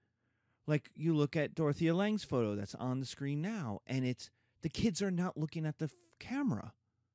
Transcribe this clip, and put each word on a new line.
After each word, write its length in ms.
like, 300
you 180
look 220
at 180
Dorothea 400
Lange's 300
photo 320
that's 180
on 260
the 60
screen 380
now, 420
and 180
it's, 280
the 60
kids 340
are 80
not 260
looking 300
at 100
the 80
f-, 60
camera. 540